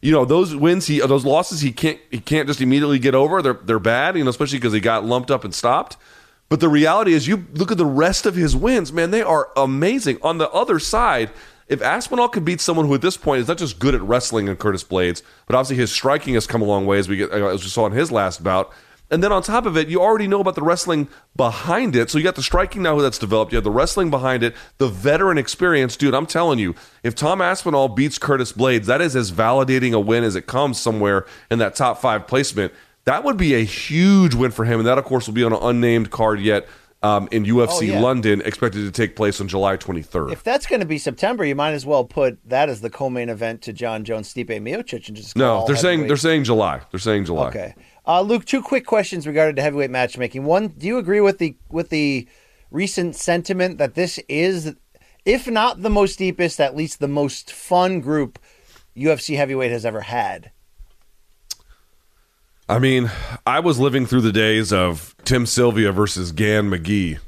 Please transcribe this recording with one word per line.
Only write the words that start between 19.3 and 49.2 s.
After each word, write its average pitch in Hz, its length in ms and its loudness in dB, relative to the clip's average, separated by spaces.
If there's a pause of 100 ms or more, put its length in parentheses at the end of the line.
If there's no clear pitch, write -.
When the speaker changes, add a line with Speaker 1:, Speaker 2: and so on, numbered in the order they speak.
Speaker 1:
on 190 120 2
top 233 240 0
of 170 100 -2
it, 160 120 0
you 175 120 2
already 208 260 4
know 202 120 2
about 190 160 0
the 156 80 -4
wrestling 165 440 0 (280)
behind 156 600 0
it. 113 160 2
So 156 80 0
you 151 40 -2
got 185 120 0
the 131 80 -6
striking 190 400 0
now 160 160 2
that's 135 200 0
developed. 110 320 0
You 117 60 0
have 110 60 0
the 104 80 0
wrestling 165 400 0
behind 127 320 0
it, 117 120 -2 (240)
the 135 80 2
veteran 147 520 2
experience. 135 580 0
Dude, 139 180 2
I'm 156 120 -2
telling 165 320 0
you, 90 140 0 (300)
if 117 120 -2
Tom 180 260 0
Aspinall 165 480 0
beats 135 300 -2
Curtis 131 340 -2
Blaydes, 117 320 2
that 127 160 2
is 156 140 0
as 113 160 -2
validating 127 640 2
a 110 60 4
win 113 240 2
as 104 120 0
it 92 120 -6
comes 131 320 -2
somewhere 104 460 0 (260)
in 117 80 0
that 104 160 0
top 127 240 0
five 110 280 -2
placement. 127 440 -2 (340)
That 151 180 0
would 277 140 0
be 156 180 2
a 113 80 2
huge 175 720 2
win 123 160 0
for 113 140 -2
him. 117 140 2
And 113 80 2
that, 127 120 4
of 135 60 -6
course, 123 200 0
will 110 80 -8
be 120 100 2
on 113 100 2
an 104 60 0
unnamed 117 520 2
card 110 280 0
yet, 101 280 0 (340)
um, 104 300 2
in 110 140 0
U 117 180 4
F 113 80 0
C 117 180 0
Speaker 2:
Oh, 95 60 0
yeah. 104 60 2
Speaker 1:
London, 113 400 2
expected 104 420 -4
to 98 80 -6
take 107 240 -4
place 104 260 -2
on 98 60 -6
July 98 300 0
twenty-third. 82 540 -6
Speaker 2:
If - 120 -12
that's 262 240 -2
gonna 202 180 -2
be 156 140 -6
September, 196 460 -4
you 139 100 -2
might 147 160 -2
as 139 140 -6
well 139 180 2
put 127 340 -2 (100)
that 135 220 0
as 110 120 -8
the 113 100 -6
co-main 123 380 -6
event 113 340 -8
to 113 100 -12
John 110 300 -6
Jones, 110 280 -8
Stipe 120 180 -8 (120)
Miocic, 135 460 -10
and 107 100 -16
just 104 180 -14
Speaker 1:
No, 120 240 4
Speaker 2:
call - 60 -2
Speaker 1:
they're 139 120 2
saying, 175 220 2
Speaker 2:
heavyweight. 147 100 -2
Speaker 1:
they're 147 80 4
saying 156 260 2
July. 104 380 2 (100)
They're 92 80 -8
saying 101 260 0
July. 78 220 -2
Speaker 2:
Okay. 90 260 -10 (320)
Uh, 175 160 2
Luke, 208 220 0
two 269 180 -2
quick 254 240 -2
questions 185 400 -2